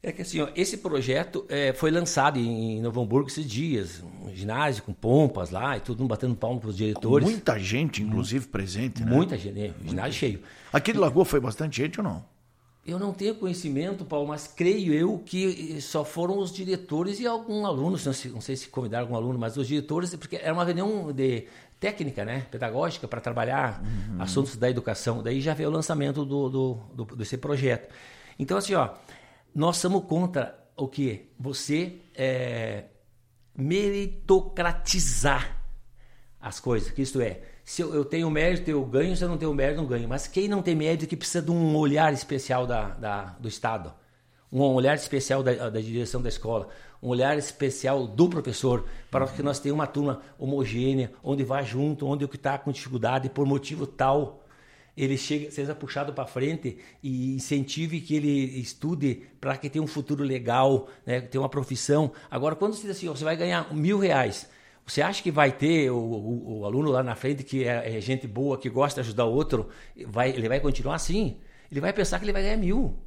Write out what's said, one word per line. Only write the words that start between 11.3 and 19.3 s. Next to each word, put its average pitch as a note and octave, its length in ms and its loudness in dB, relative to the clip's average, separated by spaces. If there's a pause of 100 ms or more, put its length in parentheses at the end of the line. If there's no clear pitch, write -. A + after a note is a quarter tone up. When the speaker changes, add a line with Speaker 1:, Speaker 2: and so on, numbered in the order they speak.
Speaker 2:
bastante B2+ 360 -4
gente D#3 240 -2
ou G#3 40 -2
não? F2+ 200 -6 (640)
Speaker 1:
Eu E3+ 120 -4
não G3+ 140 -4
tenho G3 220 -2
conhecimento, F3+ 680 -4
Paulo, D3 240 -2
mas D3 180 -8
creio F3+ 480 2
eu F3 240 4
que E3+ 600 -2
só D3 240 -2
foram F3 340 -2
os F#3 140 -2
diretores F#3 680 -2
e B3 60 -2
algum A3 400 -2
aluno, E3 360 0
não C#3 120 -2
sei, B2+ 160 -8
não A2+ 100 -10
sei C3 160 -6
se - 120 -12
convidaram A#2+ 360 -4
algum A#2+ 120 -4
aluno, B2 220 0